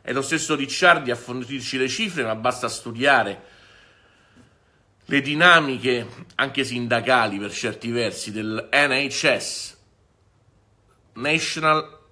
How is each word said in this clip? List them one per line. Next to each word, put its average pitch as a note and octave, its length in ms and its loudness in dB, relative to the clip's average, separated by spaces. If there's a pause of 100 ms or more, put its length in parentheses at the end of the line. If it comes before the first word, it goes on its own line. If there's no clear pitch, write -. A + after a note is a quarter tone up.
È - 120 -8
lo C3+ 100 0
stesso D#3 320 0
Ricciardi C#3+ 560 4
a A#2+ 60 0
fornirci B2 600 -8
le C3 120 2
cifre, F3 340 -4
ma A2 140 -2
basta A2+ 320 -2
studiare A#2 720 0 (1600)
le C#3 160 2
dinamiche C3+ 840 4 (300)
anche C3+ 260 -2
sindacali, A#2 760 0
per G2+ 140 -6
certi A2+ 380 -6
versi, A#2 400 -4
del A2 400 -6
N C#3+ 220 4
H C3+ 460 0
S, - 380 -10 (1400)
National D#3 960 0